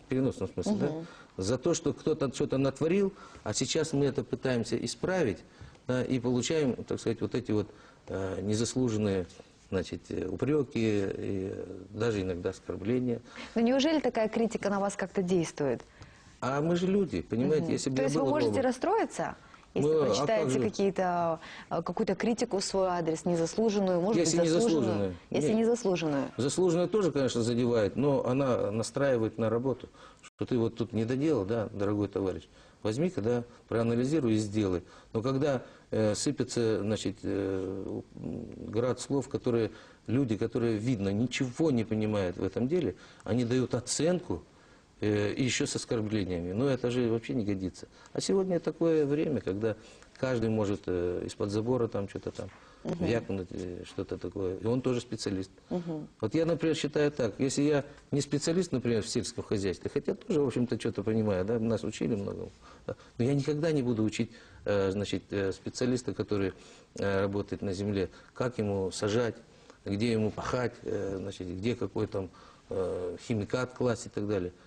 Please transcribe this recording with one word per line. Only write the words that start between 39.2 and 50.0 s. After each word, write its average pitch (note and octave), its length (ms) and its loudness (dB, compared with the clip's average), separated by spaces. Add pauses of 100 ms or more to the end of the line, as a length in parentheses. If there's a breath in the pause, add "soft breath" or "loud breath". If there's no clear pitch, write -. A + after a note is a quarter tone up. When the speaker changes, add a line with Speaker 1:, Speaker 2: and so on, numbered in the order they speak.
Speaker 1:
которые A#2 420 2 (360 loud breath)
люди, A2 300 2
которые, A2+ 400 0
видно, G#2 320 0
ничего B2+ 640 0
не A#2 120 4
понимают G#2+ 540 0
в - 60 -4
этом A2 240 0
деле, D3 280 0 (280 loud breath)
они A#2+ 220 2
дают B2 280 0
оценку, D3+ 720 0 (580 loud breath)
э, G#2 320 2
и C#3 100 0
еще C3 220 0
с - 100 -2
оскорблениями. F#2+ 800 -2
Но B2 140 2
это B2 220 0
же B2 200 2
вообще A#2 260 0
не A2 100 0
годится. F#2+ 420 -4 (260 loud breath)
А - 80 -4
сегодня F#3+ 380 2
такое D#3+ 460 2
время, D3 360 0
когда G#2+ 340 -2 (440 loud breath)